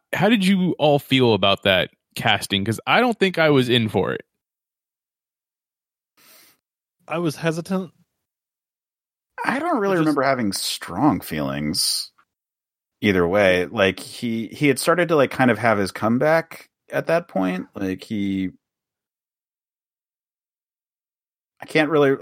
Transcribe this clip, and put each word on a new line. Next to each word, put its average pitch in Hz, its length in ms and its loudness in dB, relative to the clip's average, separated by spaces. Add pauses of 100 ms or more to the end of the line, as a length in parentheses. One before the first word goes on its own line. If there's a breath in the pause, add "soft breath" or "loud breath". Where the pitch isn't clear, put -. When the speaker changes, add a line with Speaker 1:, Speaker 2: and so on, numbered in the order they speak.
(120)
Speaker 1:
how 190 160 0
did 214 180 2
you 185 320 2
all 143 200 4
feel 131 340 2
about 98 300 2
that 92 260 2 (260)
casting? 113 520 0
'Cause 113 200 -4
I 151 140 2
don't 240 180 0
think 190 200 0
I 160 100 4
was 131 220 4
in 117 180 2
for 87 240 -2
it. - 140 -8 (2750 soft breath)
Speaker 2:
I 156 100 -4
was 165 180 -2
hesitant. 165 540 -4 (1500)
Speaker 3:
I 247 140 -2
don't 320 220 -2
really 196 140 0
Speaker 2:
I - 20 0
just 160 100 0
Speaker 3:
remember 143 160 0
having 127 300 -2
strong - 680 -2
feelings. 73 920 -4 (920)
Either 92 260 2
way, 92 380 2
like, 95 340 0
he, 113 460 -8
he 143 220 -2
had 127 100 2
started 170 300 0
to, 165 80 2
like, 131 140 4
kind 127 200 2
of 107 80 0
have 113 180 2
his 98 160 -2
comeback 147 800 -2 (200)
at 139 180 -6
that 170 200 -2
point. 185 460 -6
Like, 92 280 -6
he, 98 480 -4 (3000)
I - 60 -18
can't 156 240 0
really, 143 320 4